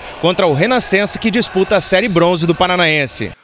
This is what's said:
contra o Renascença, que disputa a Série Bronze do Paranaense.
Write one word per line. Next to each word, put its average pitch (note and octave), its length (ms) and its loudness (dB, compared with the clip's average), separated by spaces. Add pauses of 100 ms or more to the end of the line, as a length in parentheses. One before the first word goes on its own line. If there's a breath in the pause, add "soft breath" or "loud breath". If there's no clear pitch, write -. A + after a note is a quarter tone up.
(220 loud breath)
contra F3+ 260 2
o D3+ 60 2
Renascença, G3+ 640 0
que A3 140 -2
disputa G3 460 0
a E3+ 40 0
Série G3 260 0
Bronze E3+ 380 0
do E3 80 2
Paranaense. D#3 800 0 (120)